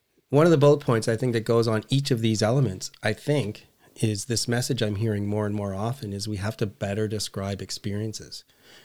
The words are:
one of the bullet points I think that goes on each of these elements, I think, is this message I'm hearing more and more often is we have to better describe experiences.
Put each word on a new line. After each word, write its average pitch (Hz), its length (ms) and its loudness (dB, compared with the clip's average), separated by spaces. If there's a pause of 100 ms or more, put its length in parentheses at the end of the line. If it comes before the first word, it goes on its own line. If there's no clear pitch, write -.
(300)
one 151 160 6
of 175 40 8
the 160 80 6
bullet 143 220 6
points 113 280 0
I 113 80 2
think 127 180 0
that 113 100 0
goes 117 240 2
on 110 200 0
each 139 220 0
of 117 100 2
these 110 220 2
elements, 110 480 2 (120)
I 110 100 0
think, 113 540 -2 (300)
is 107 280 -2
this - 240 -2
message 120 340 -2
I'm 104 140 0
hearing 104 300 -2
more 104 200 -2
and 101 80 -2
more 101 200 -4
often 107 380 -6
is 101 140 -6
we 104 120 -6
have 104 200 -6
to 110 80 0
better 101 400 -4
describe 101 540 -6
experiences. 104 840 -8 (400)